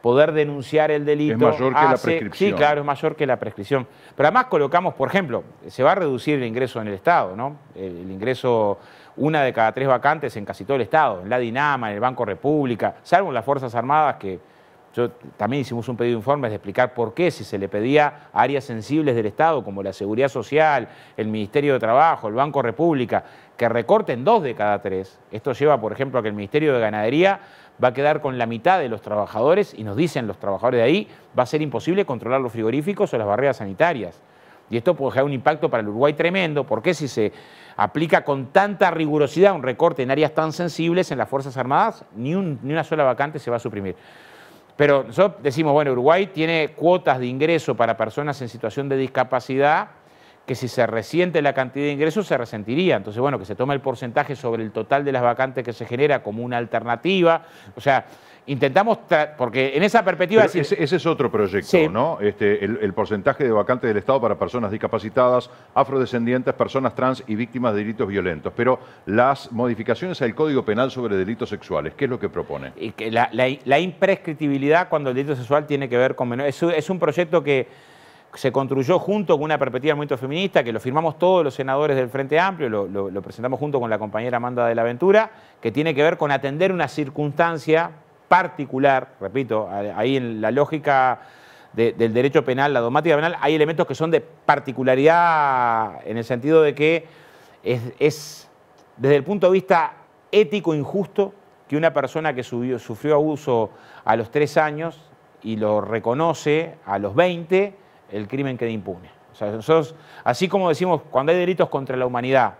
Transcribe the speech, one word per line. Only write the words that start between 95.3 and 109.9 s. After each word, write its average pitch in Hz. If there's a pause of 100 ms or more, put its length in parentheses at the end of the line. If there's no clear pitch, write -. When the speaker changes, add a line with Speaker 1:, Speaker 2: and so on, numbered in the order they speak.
Speaker 1:
en 110
el 117
sentido 139
de 147
que 156 (560)
es, 120 (180)
es, - (460)
desde 135
el 135
punto 185
de 180
vista 180 (400)
ético, 208
injusto 190 (340)
que 143
una 160
persona 147
que 123
subió, 123
sufrió 147
abuso 139 (340)
a 113
los 117
tres 147
años 156 (420)
y 110
lo 107
reconoce 147 (100)
a 98
los 101
veinte, 180 (360)
el 104
crimen 135
quede 117
impune. 92 (220)
O -
sea, 104
nosotros, 143 (300)